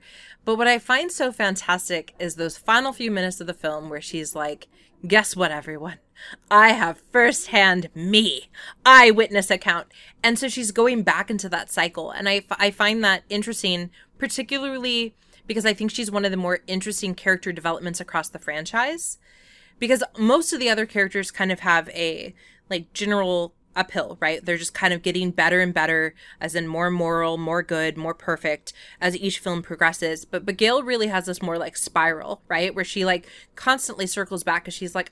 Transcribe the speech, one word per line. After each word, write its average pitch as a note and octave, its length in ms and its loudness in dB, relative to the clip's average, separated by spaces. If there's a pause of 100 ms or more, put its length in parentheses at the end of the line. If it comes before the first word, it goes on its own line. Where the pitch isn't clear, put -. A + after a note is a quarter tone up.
(460)
But A3+ 100 0
what A#3+ 120 2
I A#3+ 100 4
find C#4+ 340 -2
so B3+ 200 -2
fantastic F#3 880 -2
is E3+ 160 -6
those E3 240 -6
final B3+ 340 2
few A#3+ 160 -6
minutes F#3 320 -2
of E3+ 60 -14
the F3 80 -8
film D#3 340 -6
where D3+ 120 -10
she's D#3 340 -8
like, D3 320 -6 (400)
"Guess G#3 280 4
what, F3+ 160 0
everyone? D3+ 460 -10 (520)
I G#3+ 200 10
have G#3+ 320 0 (100)
firsthand G3 840 4
me, F3+ 560 2 (360)
eyewitness A3+ 640 8
account." F#3 360 -2 (360)
And A#3 160 2
so C4+ 80 -2
she's A3+ 240 -4
going A#3 320 2
back F3 260 0
into G3 200 -6
that E3+ 220 -6
cycle. E3+ 400 -4
And - 180 -4
I, G3 80 0
f-, G3 220 -6
I G3+ 120 2
find G#3+ 320 0
that F#3+ 240 2
interesting, G3 640 -4 (280)
particularly B3+ 960 -4 (300)
because G#3+ 200 -2
I G#3+ 80 2
think G#3+ 180 -4
she's A3 180 -6
one G3+ 160 -2
of F#3+ 60 0
the F#3+ 60 -4
more F3+ 300 -2
interesting F#3+ 480 -6
character F#3 360 0
developments E3 480 -6
across E3+ 300 -6
the - 100 -16
franchise. A3+ 800 -4 (600)
Because B3 260 2 (140)
most B3+ 360 2
of D4 60 -4
the B3 100 0
other A3 160 2
characters G3 460 -2
kind F#3+ 200 -2
of F3+ 80 -4
have E3+ 300 2
a, E3 440 -6 (360)
like, E3+ 240 -8
general F#3 600 -2 (220)
uphill, F#3 460 -4
right? D#3+ 220 -2
They're F3 140 -2
just E3 160 -8
kind F3+ 200 2
of F3 80 -4
getting F3+ 300 -2
better F3 280 4
and F3+ 140 0
better, D#3+ 420 0 (240)
as E3+ 160 -6
in E3+ 100 -4
more E3 240 -2
moral, E3 480 -2
more E3 240 -2
good, D#3+ 360 -4
more D#3+ 160 -6
perfect - 580 -6 (300)
as F3+ 160 0
each F#3+ 220 -4
film F3 220 -6
progresses. E3 640 -2
But, F#3+ 220 -8
but G3+ 100 -4
Gale A#3 260 4
really A#3+ 260 -2
has F#3 180 -2
this F3+ 160 -8
more, E3+ 160 -4
like, - 180 -6
spiral, D#3+ 720 -2
right? F3 260 -2
Where F3+ 120 -4
she, F#3+ 180 -4
like, F3+ 240 0 (300)
constantly B3+ 500 -2
circles F#3+ 380 -6
back E3+ 180 0
'cause F3 100 -12
she's - 220 -8
like, F3+ 160 -6